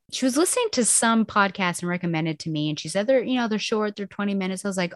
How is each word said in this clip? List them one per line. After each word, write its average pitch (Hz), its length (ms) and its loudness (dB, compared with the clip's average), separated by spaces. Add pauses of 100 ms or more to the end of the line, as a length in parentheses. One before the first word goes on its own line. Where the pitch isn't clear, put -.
(120)
she - 140 -2
was 254 100 0
listening 415 360 2
to 247 120 2
some 226 400 4
podcast 196 560 0
and 175 80 -4
recommended 165 520 -2
to 160 100 -6
me. 151 180 0
And 151 100 -4
she 156 120 -8
said, 202 160 -2
"They're, 262 160 4
you 254 140 -2
know, 240 120 0
they're 214 100 0
short, 214 380 -2
they're 202 100 -6
twenty 202 280 -2
minutes." 190 280 -2
I 202 60 -2
was 185 80 -2
like, 175 200 0